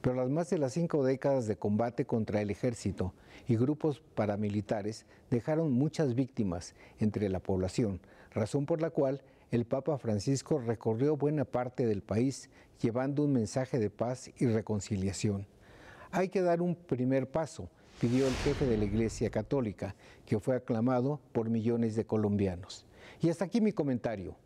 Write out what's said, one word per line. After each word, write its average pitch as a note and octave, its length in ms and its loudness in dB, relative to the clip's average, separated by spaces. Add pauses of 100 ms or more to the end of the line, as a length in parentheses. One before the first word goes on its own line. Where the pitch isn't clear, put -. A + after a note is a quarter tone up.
Pero B2+ 160 0
las B2+ 120 2
más D#3+ 220 0
de F#3 80 0
las C3 140 0
cinco E3 320 0
décadas C3+ 420 2
de G#2+ 100 0
combate A2+ 480 0
contra G#2+ 380 0
el G#2 80 -2
ejército G#2 640 -2 (320)
y A#2+ 80 2
grupos C#3+ 480 0 (140)
paramilitares G#2 920 -2 (240)
dejaron D#3 400 0
muchas C3+ 460 2
víctimas G#2 580 -2 (240)
entre G#2+ 300 0
la F#2 100 0
población, F#2+ 640 -2 (320)
razón C#3 340 0
por D#3+ 160 0
la E3 80 -2
cual C#3 320 0 (280)
el A#2 160 0
Papa C#3 320 -2
Francisco B2 600 0
recorrió A#2+ 580 0
buena D3 280 0
parte B2 420 -2
del G#2 160 0
país B2 480 -2 (320)
llevando C3 400 0
un D3 100 2
mensaje B2 460 0
de G#2 100 2
paz A#2+ 480 -6
y C#3+ 100 2
reconciliación. G#2 1000 0 (640)
"Hay F#3 180 0
que F#3+ 140 0
dar E3+ 180 2
un F3 140 0
primer B2+ 560 0
paso", D3+ 400 -4 (300)
pidió B2+ 260 2
el B2+ 80 0
jefe C#3+ 320 0
de A#2 100 2
la G#2 80 2
Iglesia G#2+ 460 0
Católica, G#2+ 640 -2 (320)
que A2 140 0
fue B2+ 160 0
aclamado B2+ 640 0 (120)
por A2+ 160 0
millones A#2 460 2
de G#2+ 100 0
colombianos. G2 800 0 (380)
Y E3 80 4
hasta E3+ 140 0
aquí G3+ 160 0
mi G#3+ 120 4
comentario. A2+ 640 -2 (120)